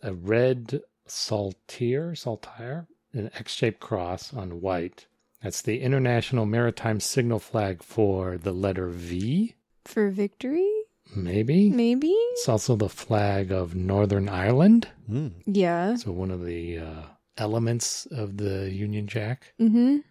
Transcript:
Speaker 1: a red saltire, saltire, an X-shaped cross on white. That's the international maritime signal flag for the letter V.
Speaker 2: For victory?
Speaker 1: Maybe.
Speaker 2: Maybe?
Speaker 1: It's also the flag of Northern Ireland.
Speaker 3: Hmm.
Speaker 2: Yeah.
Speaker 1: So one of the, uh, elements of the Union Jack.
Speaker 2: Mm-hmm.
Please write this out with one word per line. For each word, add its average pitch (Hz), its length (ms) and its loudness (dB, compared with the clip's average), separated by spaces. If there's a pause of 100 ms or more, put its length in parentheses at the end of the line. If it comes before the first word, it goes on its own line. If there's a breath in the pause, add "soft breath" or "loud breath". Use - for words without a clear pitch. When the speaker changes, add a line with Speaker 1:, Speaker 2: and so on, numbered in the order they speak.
Speaker 1:
a 98 120 -6
red 117 680 0 (260)
saltire, 120 1080 -4
saltire, 123 720 -10 (260)
an 113 220 -6
X-shaped - 460 -2
cross 92 520 -6
on 90 300 -8
white. 90 440 -4 (360)
That's 95 180 -8
the 110 220 -4
international 123 640 2
maritime 113 540 0
signal 120 400 0
flag 98 420 -2
for 95 560 0
the 92 140 -2
letter 92 360 0
V. 92 680 -2 (300)
Speaker 2:
For 214 240 0
victory? 247 640 -2 (440)
Speaker 1:
Maybe. 110 540 4
Speaker 2:
Maybe? 240 440 4
Speaker 1:
It's 480 360 2
also 117 260 2
the 104 140 2
flag 101 640 0
of 90 220 -2
Northern 98 560 2
Ireland. 135 580 6 (180)
Speaker 3:
Hmm. 127 220 -4 (160)
Speaker 2:
Yeah. 190 520 2
Speaker 1:
So 226 160 -6
one 95 180 -2
of 90 160 -4
the, 85 320 -6
uh, 78 240 -10 (340)
elements 113 720 -2
of 104 320 -8
the 98 320 -2
Union 104 360 -4
Jack. 110 540 -6
Speaker 2:
Mm-hmm. 240 380 6 (120)